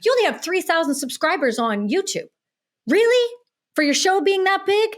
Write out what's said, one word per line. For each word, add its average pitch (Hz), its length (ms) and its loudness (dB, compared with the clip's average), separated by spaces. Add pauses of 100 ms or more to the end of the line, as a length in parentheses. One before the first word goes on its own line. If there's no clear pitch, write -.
you 453 80 2
only 453 200 2
have - 100 -8
three 359 200 -2
thousand 330 340 0
subscribers 277 640 -2
on 208 300 -2
YouTube. 381 380 -4 (600)
Really? 466 480 2 (400)
For 302 80 0
your 285 100 2
show 381 280 2
being 381 220 0
that 381 220 0
big? 427 320 2